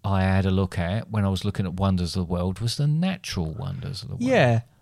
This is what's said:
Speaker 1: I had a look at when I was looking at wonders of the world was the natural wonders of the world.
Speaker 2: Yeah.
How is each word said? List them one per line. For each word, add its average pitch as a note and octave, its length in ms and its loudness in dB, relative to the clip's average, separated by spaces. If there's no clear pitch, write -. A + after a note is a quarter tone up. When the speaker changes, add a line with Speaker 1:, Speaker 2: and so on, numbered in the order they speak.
Speaker 1:
I G2 200 2
had F#2+ 220 4
a F#2+ 60 4
look F#2+ 280 0
at F#2 320 -2
when G#2 140 0
I - 40 2
was F#2+ 160 -2
looking G2+ 200 -2
at E2+ 80 -4
wonders F#2 420 0
of F#2 100 0
the F2 80 -4
world F2+ 260 -2
was A#2 180 -2
the C#3+ 100 2
natural D3+ 640 -2
wonders F#2 500 -8
of - 80 -12
the - 60 -6
world. A#3+ 80 -6
Speaker 2:
Yeah. C#3 380 4